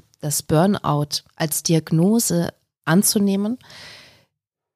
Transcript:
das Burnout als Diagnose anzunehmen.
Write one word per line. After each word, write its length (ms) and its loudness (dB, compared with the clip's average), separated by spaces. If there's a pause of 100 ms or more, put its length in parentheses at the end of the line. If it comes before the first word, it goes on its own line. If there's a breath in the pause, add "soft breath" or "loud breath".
(220)
das 220 -4
Burnout 800 0 (140)
als 260 -6
Diagnose 920 0 (320)
anzunehmen. 720 0 (1200 loud breath)